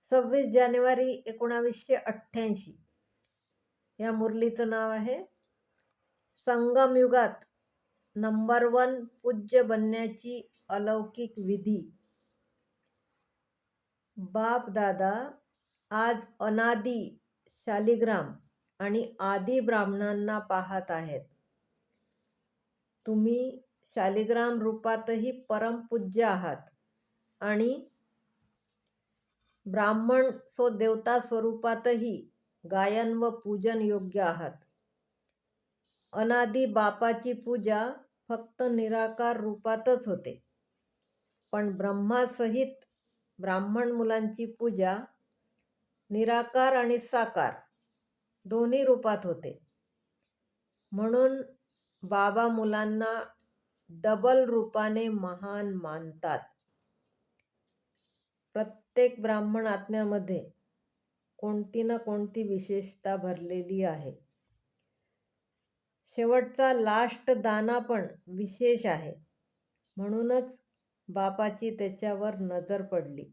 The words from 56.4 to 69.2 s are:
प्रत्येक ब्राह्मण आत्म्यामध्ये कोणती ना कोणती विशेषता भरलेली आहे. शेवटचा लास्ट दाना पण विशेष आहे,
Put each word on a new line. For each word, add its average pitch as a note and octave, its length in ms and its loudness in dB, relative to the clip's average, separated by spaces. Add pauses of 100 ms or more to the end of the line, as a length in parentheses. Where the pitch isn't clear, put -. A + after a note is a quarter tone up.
प्रत्येक A#3 640 0
ब्राह्मण G#3+ 460 0
आत्म्यामध्ये G3+ 720 -2 (1000)
कोणती G#3 440 -4
ना A#3 140 0
कोणती G#3 480 -4
विशेषता G3 720 -4
भरलेली F3+ 680 -6
आहे. D3+ 280 -4 (2000)
शेवटचा B3 560 2
लास्ट A#3 600 2
दाना A3 460 2
पण A#3 280 -2 (220)
विशेष A3+ 560 0
आहे, D#3 280 -2 (840)